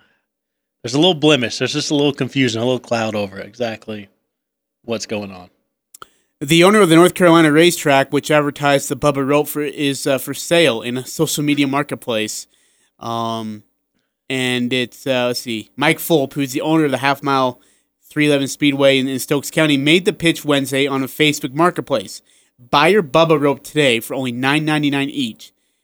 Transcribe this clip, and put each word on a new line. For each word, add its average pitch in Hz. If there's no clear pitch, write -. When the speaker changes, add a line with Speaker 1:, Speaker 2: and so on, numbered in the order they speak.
Speaker 1:
there's 120
a 143
little 180
blemish. 143
There's 127
just 147
a 156
little 143
confusion, 123
a 117
little 127
cloud 113
over 98
exactly 107
what's 113
going 104
on. 90
Speaker 2:
The 160
owner 214
of 180
the 165
North 175
Carolina 165
racetrack, 151
which 143
advertised 143
the 139
Bubba 139
Rope 147
for, 147
is, 139
uh, 135
for 139
sale 143
in 123
a 131
social -
media 143
marketplace. 123
Um, 113
and 127
it's, 123
uh, 127
let's 123
see, 110
Mike 160
Fulp, 143
who's 139
the 143
owner 156
of 139
the 127
Half 139
Mile 131
three 151
eleven 139
Speedway 139
in, 131
in 131
Stokes 143
County, 156
made 156
the 202
pitch 160
Wednesday 139
on 135
a 131
Facebook 147
marketplace. 143
"Buy 147
your 202
Bubba 160
Rope 139
today 131
for 127
only 127
nine 135
ninety-nine 143
each. 117